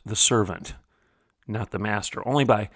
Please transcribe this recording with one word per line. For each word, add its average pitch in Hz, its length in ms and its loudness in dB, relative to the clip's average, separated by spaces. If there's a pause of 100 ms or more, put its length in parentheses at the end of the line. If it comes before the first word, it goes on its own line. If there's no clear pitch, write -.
the 107 100 -8
servant, 95 600 2 (680)
not 110 260 -8
the - 80 -6
master, 104 460 -4
only 139 200 2
by 107 300 2